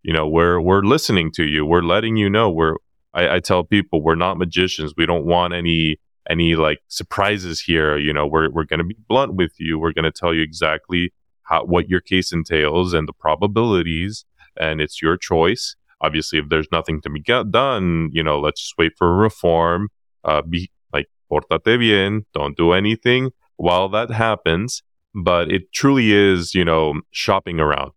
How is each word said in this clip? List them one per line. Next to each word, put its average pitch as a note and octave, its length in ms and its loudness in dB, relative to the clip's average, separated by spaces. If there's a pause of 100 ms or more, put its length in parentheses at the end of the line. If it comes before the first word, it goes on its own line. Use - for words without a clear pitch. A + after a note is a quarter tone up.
you E2 100 -2
know, D#2 140 0
we're, E2+ 320 2
we're F#2 240 2
listening G2+ 500 0
to E2+ 100 -2
you. D2+ 220 -2
We're F2 180 2
letting A2 340 0
you G2+ 120 2
know. G#2+ 200 2
We're, D#2+ 260 0 (380)
I, E2+ 220 2
I F2+ 40 0
tell F2+ 240 0
people, E2+ 400 0
we're E2 120 2
not F2 220 -2
magicians. E2+ 580 -2
We E2 100 0
don't E2 200 0
want F2 280 0
any, E2 440 0 (300)
any, E2 280 2
like, D#2 320 0
surprises F#2+ 720 -4
here. D2+ 360 0
You D2+ 160 -2
know, D2+ 120 -2
we're, D#2 240 0
we're D#2 140 -4
gonna D#2 200 -4
be F#2+ 120 -8 (120)
blunt B2+ 280 0
with F2+ 240 0
you. D#2+ 180 -4
We're D#2+ 160 -2
gonna D#2+ 180 -2
tell E2+ 220 -2
you D#2+ 80 0
exactly D#2+ 720 -2 (300)
how, D2 220 0
what F2 220 0
your F#2 140 0
case F#2 320 -2
entails E2 600 0
and D#2 140 0
the - 60 -10
probabilities, F#2 1120 -2 (340)
and D#2 220 -2
it's - 220 -6
your E2 140 0
choice. F2 580 -2 (260)
Obviously, D#2 380 -2
if D2 100 -4
there's D#2 220 0
nothing D#2+ 300 -2
to D2+ 100 -10
be D2 80 -8
get A2+ 320 -2
done, F#2 600 0
you D#2+ 120 -2
know, D2+ 160 0
let's D2 220 -2
just - 180 -14
wait E2 180 2
for F2 180 2
reform. F2+ 720 0 (340)
Uh, D#2 180 0
be, E2+ 300 -6 (200)
like, C#2+ 140 -2 (260)
pórtate E2 460 0
bien, G#2+ 560 2
don't D2 240 -6
do E2+ 140 4
anything A2+ 580 0 (280)
while F2 300 0
that A2 220 -2
happens. A2 720 -2 (360)
But F2 320 2
it F2+ 220 -4
truly C3+ 400 4
is, G2 420 4
you F2+ 120 2
know, D#2+ 340 2 (120)
shopping F#2 500 -2
around, C#2+ 340 0